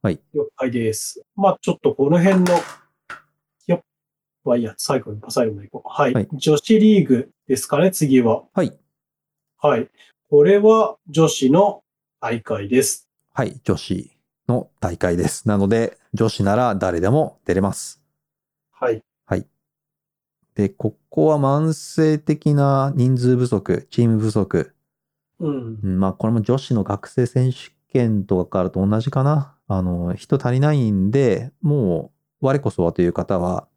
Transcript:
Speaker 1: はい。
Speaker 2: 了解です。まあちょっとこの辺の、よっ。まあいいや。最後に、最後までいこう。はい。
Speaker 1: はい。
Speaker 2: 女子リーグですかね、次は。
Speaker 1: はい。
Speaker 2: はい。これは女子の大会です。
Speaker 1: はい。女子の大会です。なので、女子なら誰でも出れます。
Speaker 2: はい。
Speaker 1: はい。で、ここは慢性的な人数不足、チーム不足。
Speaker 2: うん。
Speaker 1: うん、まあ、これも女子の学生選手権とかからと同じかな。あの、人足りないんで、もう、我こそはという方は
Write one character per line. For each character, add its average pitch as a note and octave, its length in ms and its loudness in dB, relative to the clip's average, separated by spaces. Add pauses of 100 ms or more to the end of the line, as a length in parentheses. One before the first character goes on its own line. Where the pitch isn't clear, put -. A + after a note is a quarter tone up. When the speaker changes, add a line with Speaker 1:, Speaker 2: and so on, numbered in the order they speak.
Speaker 1:
は G3 80 0
い。 D#3 100 -6 (120)
Speaker 2:
了 - 240 -4
解 C3 140 -4
で A2+ 240 -4
す。 - 280 -12 (140)
ま G3 140 2
あ - 100 -4
ち - 100 -6
ょ - 40 -2
っ - 60 -12
と - 140 0
こ C#3 140 0
の E3+ 100 2
辺 F#3 220 4
の、 F3 140 2 (1120)
よ F3 100 0
っ。 F3 40 -10 (640)
ま B2 100 0
あ - 20 0
い A#2+ 40 0
い - 20 -4
や。 A2 140 -8
最 - 240 -2
後 G#2+ 120 -14
に、 G#2+ 160 -12
最 A#2+ 200 0
後 G#2+ 60 -6
ま - 60 -14
で - 60 -20
い - 40 -20
こ - 140 -16
う。 - 40 -16
は - 200 0
い。 C3 60 -2
Speaker 1:
は A2 80 2
い。 - 100 -6
Speaker 2:
女 D3+ 240 0
子 G#3+ 220 2
リ G#3 260 6
ー - 20 -4
グ B2 240 0 (160)
で C3 100 0
す - 100 -8
か D3 120 -2
ね、 F#3 120 4
次 C3 320 2
は。 A2+ 220 0 (100)
Speaker 1:
は F#3 80 0
い。 - 100 -2 (840)
Speaker 2:
は C#3 200 0
い。 B2 100 -6 (420)
こ D3 140 6
れ G3+ 140 6
は A3 380 4 (120)
女 D#3 200 2
子 C3 220 0
の G3+ 320 2 (380)
大 A2 220 -6
会 G2+ 260 -8
で B2+ 140 2
す。 - 260 -6 (240)
Speaker 1:
は C3 120 -2
い。 - 200 -10
女 G2 120 0
子 - 340 -8 (380)
の B2 220 -2 (100)
大 E2+ 160 -6
会 F2+ 200 -2
で F2 120 -2
す。 - 180 -8
な G#2 120 0
の G2 100 0
で、 A2+ 300 -2 (160)
女 A2 140 0
子 - 140 -4
な G2 140 2
ら A#2+ 180 0
誰 F2+ 260 -2
で F#2+ 100 2
も D3 340 0
出 - 100 -2
れ F#3+ 60 2
ま G2+ 140 0
す。 - 280 -16 (680)
Speaker 2:
は B2 200 -6
い。 A2 120 -6 (240)
Speaker 1:
は F#2 100 -2
い。 - 100 -8 (1080)
で、 G3 160 0
こ - 260 -8 (140)
こ D#3 160 0
は D#3 100 2
慢 D3 380 0
性 D#3 440 -2
的 D3+ 360 0
な C#3 420 2
人 B2+ 220 2
数 B2 180 2
不 B2 100 0
足、 F#2+ 440 -2
チ - 120 0
ー A#2 60 4
ム A2 120 2
不 A2 100 0
足。 F#2+ 440 -2 (680)
Speaker 2:
う D#3+ 100 -4
ん。 A#2 320 -8
Speaker 1:
う G2 40 -4
ん、 F#2 140 0
ま F#2+ 80 2
あ、 F#2+ 60 -2
こ - 140 -4
れ A2+ 40 0
も A2+ 80 0
女 A#2+ 160 0
子 - 160 -4
の G#2+ 120 0
学 - 240 -6
生 B2 180 0
選 B2+ 260 0
手 - 220 -16 (200)
権 A2 300 2
と F#2 200 0
か - 140 -4
か F#2 60 0
ら F#2 60 -2
と F#2+ 160 -2
同 G#2+ 140 0
じ - 100 -4
か C3+ 120 0
な。 C#3+ 340 0 (120)
あ F#2+ 120 -2
の、 F2 340 -4
人 - 220 -2
足 B2 180 -2
り B2+ 60 2
な D3+ 120 2
い B2 180 0
ん G2 200 0
で、 B2 420 0 (100)
も C#3 500 -2 (300)
う、 C3 40 -2
我 C#3 140 2
こ G#2 100 -4
そ F2+ 140 -2
は E2+ 80 0
と - 80 -4
い F2 60 2
う F2 60 0
方 F#2 260 -4
は F2+ 280 -4 (100)